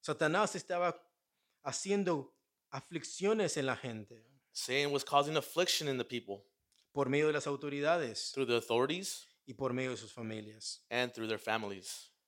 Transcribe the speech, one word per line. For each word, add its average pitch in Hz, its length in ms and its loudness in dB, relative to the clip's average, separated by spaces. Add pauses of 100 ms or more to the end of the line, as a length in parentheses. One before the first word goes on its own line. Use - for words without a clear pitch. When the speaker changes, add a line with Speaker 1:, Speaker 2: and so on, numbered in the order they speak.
Speaker 1:
Satanás 160 520 2
estaba 175 400 0 (680)
haciendo 180 680 0 (400)
aflicciones 175 840 0
en 139 100 0
la 123 100 2
gente 113 480 -10 (280)
Speaker 2:
Satan 143 400 0
was 139 120 2
causing 143 320 4
affliction 160 520 2
in 135 100 0
the 120 60 0
people 101 400 -8 (480)
Speaker 1:
por 139 160 2
medio 147 200 4
de 151 40 4
las 147 140 0
autoridades 143 840 0
Speaker 2:
through 135 140 0
the 120 100 4
authorities 135 720 2 (200)
Speaker 1:
y 131 80 -14
por 131 180 -2
medio 127 180 -2
de 120 60 -4
sus 107 160 -14
familias. 110 680 -10 (100)
Speaker 2:
and 120 220 0
through 113 160 -6
their 110 100 -2
families. 101 720 -4 (180)